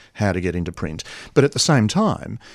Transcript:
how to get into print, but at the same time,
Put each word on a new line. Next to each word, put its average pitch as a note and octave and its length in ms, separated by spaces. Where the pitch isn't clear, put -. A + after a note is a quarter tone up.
how G2+ 180
to F2+ 80
get F2 160
into F2 160
print, D#2+ 320
but C3+ 120
at C#3+ 80
the - 80
same B2+ 280
time, A#2+ 500